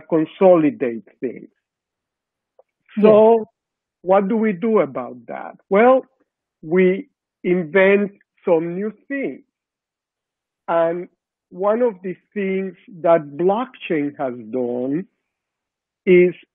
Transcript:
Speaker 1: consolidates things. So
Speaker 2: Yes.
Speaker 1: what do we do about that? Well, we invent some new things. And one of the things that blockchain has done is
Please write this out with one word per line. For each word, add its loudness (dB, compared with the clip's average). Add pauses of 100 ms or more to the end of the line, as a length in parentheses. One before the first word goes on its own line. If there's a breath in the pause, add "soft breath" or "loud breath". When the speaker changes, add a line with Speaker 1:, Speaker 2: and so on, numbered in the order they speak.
Speaker 1:
consolidates 2 (120)
things. -12 (1500)
So 6
Speaker 2:
Yes. -4 (560)
Speaker 1:
what 0
do -2
we -2
do -2
about -6 (100)
that? -12 (140)
Well, 4 (560)
we 0 (340)
invent 0 (320)
some -2
new -8 (160)
things. -10 (1200)
And -2 (400)
one -2
of -2
the -8 (180)
things -6 (260)
that 0
blockchain -4
has -6 (180)
done -6 (1000)
is 6 (220)